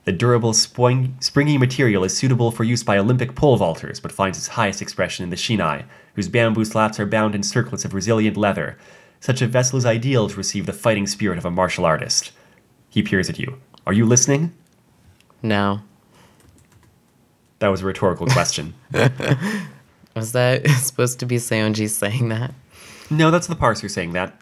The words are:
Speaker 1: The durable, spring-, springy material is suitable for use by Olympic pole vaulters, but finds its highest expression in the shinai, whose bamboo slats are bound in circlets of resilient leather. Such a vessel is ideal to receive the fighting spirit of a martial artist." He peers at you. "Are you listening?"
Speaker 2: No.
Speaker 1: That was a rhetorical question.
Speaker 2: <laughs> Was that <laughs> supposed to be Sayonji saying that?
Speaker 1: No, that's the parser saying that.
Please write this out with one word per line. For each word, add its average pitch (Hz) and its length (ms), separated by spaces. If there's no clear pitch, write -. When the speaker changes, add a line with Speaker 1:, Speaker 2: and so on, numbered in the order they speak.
Speaker 1:
The - 80
durable, 117 400
spring-, 127 680
springy 147 380
material 127 460
is 95 120
suitable 117 360
for 113 120
use 117 200
by 101 140
Olympic 127 380
pole 143 220
vaulters, 82 420
but - 140
finds 95 240
its 80 120
highest 107 320
expression 95 420
in 87 60
the 87 60
shinai, 85 480
whose 101 140
bamboo 113 360
slats 107 340
are 104 60
bound 107 300
in 101 80
circlets 120 400
of - 100
resilient 107 440
leather. 98 400
Such - 220
a 123 60
vessel 123 300
is 123 80
ideal 113 440
to - 80
receive 95 280
the 90 80
fighting 104 340
spirit 98 300
of 85 80
a 87 60
martial 90 340
artist." - 460
He 107 120
peers 92 260
at - 100
you. - 200
"Are 92 80
you 110 120
listening?" 139 480
Speaker 2:
No. 101 380
Speaker 1:
That 107 80
was 95 140
a 95 40
rhetorical 90 420
question. 82 520
Speaker 2:
<laughs> - 140
Was 113 160
that 123 360
<laughs> 131 140
supposed 123 380
to 127 60
be 123 120
Sayonji 110 500
saying 110 420
that? 117 240
Speaker 1:
No, 156 220
that's 170 160
the 170 80
parser 110 340
saying 85 240
that. 92 280